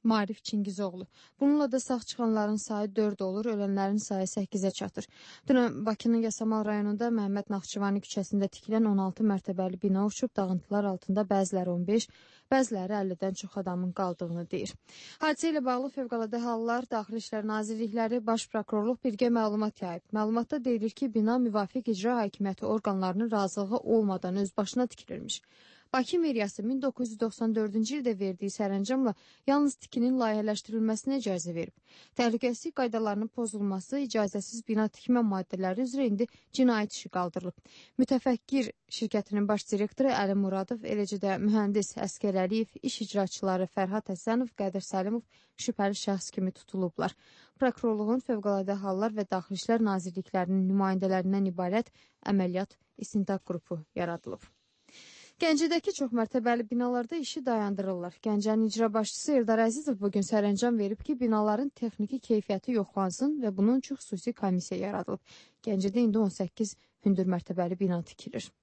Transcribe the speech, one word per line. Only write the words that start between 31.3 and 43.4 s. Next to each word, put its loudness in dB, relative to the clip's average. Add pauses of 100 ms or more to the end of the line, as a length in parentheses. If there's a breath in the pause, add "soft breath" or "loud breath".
verib. -6 (460 loud breath)
Təhlükəsizlik 0
qaydalarının 0
pozulması, -4
icazəsiz -2
bina 2
tikmə 2
maddələri -2
üzrə -2
indi 0 (260 soft breath)
cinayət 4
işi -12
qaldırılıb. -4 (460 loud breath)
Mütəfəkkir 2 (300)
şirkətinin 0
baş 2
direktoru 2
Əli 2
Muradov, -2
eləcə -2
də 0
mühəndis 2 (100)
Əskər -2
Əliyev, -2
iş -4
icraçıları -2